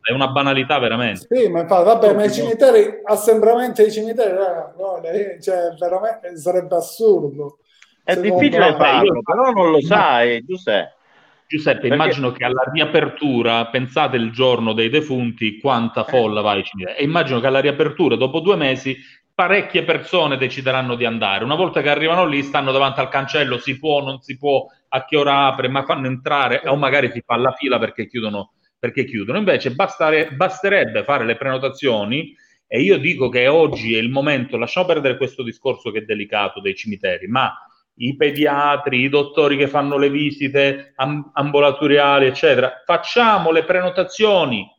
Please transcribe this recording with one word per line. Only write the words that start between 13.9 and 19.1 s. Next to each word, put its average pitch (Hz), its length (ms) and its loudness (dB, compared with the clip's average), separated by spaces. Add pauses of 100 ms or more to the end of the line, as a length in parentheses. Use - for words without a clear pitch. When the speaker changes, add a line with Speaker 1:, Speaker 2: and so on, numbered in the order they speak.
Speaker 1:
il 113 160 -2
giorno 117 400 2
dei 113 160 0
defunti, 123 720 -2
quanta 117 440 -2
Speaker 3:
Eh. - 60 -10
Speaker 1:
folla 110 300 0
va 104 120 0
ai 98 120 -2
cimiteri. 95 340 -10
E 147 60 -2
immagino 143 340 0
che 120 80 -2
alla 135 140 2
riapertura, 143 560 0
dopo 131 240 -2
due 185 160 2
mesi, 131 400 -2 (360)